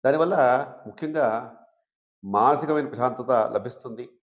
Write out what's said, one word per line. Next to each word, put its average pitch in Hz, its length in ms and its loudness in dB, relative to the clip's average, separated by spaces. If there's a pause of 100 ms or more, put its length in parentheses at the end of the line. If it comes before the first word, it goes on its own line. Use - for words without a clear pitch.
దానివల్ల 147 300 2 (520)
ముఖ్యంగా 151 380 -4 (1000)
మానసికమైన 143 640 2
ప్రశాంతత 123 440 -4
లభిస్తుంది 117 960 -4